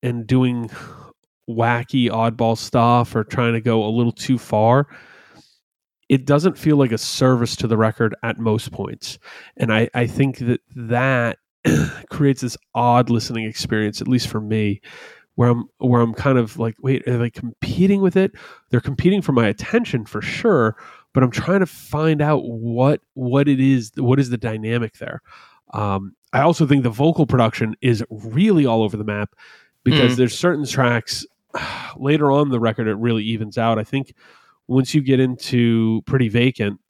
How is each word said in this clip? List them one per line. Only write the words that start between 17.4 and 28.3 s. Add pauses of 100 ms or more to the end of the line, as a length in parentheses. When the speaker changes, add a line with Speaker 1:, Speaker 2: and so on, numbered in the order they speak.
Speaker 1:
with
it?" (380)
They're
competing
for
my
attention
for
sure, (360)
but
I'm
trying
to
find
out
what, (140)
what
it
is,
what
is
the
dynamic
there. (520)
Um, (160)
I
also
think
the
vocal
production
is
really